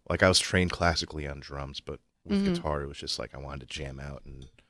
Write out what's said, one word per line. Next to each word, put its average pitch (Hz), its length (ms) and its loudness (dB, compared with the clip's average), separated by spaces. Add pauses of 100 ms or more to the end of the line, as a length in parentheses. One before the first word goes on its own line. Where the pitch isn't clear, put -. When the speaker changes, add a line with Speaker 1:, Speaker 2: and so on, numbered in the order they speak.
Speaker 1:
like, 87 140 4
I 95 60 10
was 92 100 8
trained 92 320 2
classically 82 580 0
on 71 120 -8
drums, 69 400 -10
but - 200 -12 (240)
with 202 140 0
Speaker 2:
Mm-hmm. 196 160 2
Speaker 1:
guitar, 160 280 0
it 71 60 -6
was 71 100 -12
just - 200 -4
like, 60 160 -8
I 64 40 -10
wanted 67 300 -8
to - 100 -10
jam 67 220 -8
out, 69 240 -10
and 65 240 -14 (220)